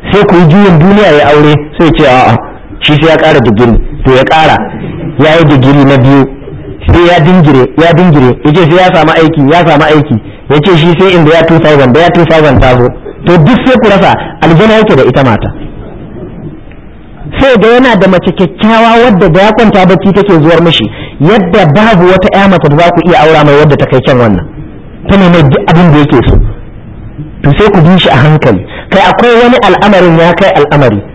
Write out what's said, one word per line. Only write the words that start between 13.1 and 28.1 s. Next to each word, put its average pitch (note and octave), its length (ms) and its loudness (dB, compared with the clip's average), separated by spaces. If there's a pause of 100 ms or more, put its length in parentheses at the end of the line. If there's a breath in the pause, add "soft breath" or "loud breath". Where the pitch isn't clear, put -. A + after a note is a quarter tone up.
To E3+ 120 0
duk F3+ 240 2
sai C4 160 0
ku A#3 140 0
rasa, F#3 240 2 (240 loud breath)
aljana E3+ 380 2
yake G#3+ 200 2
da C3+ 80 2
ita C#3 220 0
mata. A#2 260 -2 (1800)
Sai C4+ 280 0
da G#3 120 2
yana B3 260 2
da F#3+ 140 0
mace F#3 240 0
kyakkyawa A3+ 640 -2
wadda A3 320 2
da E3 140 0
ya G#3+ 100 2
kwanta G#3 340 0
bacci F#3+ 260 0
take G3+ 200 0
zuwar E3 300 2
mishi, E3 240 0 (300 loud breath)
yadda F#3+ 500 0
babu F3+ 400 2
wata F#3 220 0
ƴa G3 200 0
mace E3+ 200 0
da C#3+ 100 0
za E3+ 120 2
ku F3 120 -2
iya E3 180 0
aura D#3 240 2
mai C#3+ 140 2
wadda D3 180 2
ta C3+ 80 -2
kai B2+ 160 -2
kyan B2 180 0
wannan. G#2 280 -2 (560)
Ta G3 140 -2
ne F#3+ 120 2
mai F3 140 2
duk C#3 240 0
abin E3+ 260 2
da D3 60 2
yake C#3+ 240 2
so. - 120 0 (1000)
To - 160 -4
sai G#3 180 0
ku F#3+ 120 0
bi F3+ 160 2
shi - 100 -2
a - 80 0